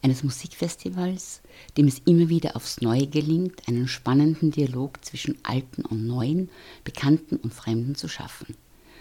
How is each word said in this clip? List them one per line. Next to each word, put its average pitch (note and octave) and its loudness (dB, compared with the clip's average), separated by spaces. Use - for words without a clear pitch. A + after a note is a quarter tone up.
eines C3 2
Musikfestivals, F3+ -6
dem D3 8
es C3+ 2
immer E3+ 8
wieder E3 0
aufs - -8
Neue B2 2
gelingt, D#3 -2
einen B2 0
spannenden D3+ 2
Dialog C#3 -2
zwischen - -8
alten - -4
und A2+ -4
neuen, C3 -2
bekannten - 0
und A2+ -6
fremden A#2+ -4
zu E3 -10
schaffen. - -14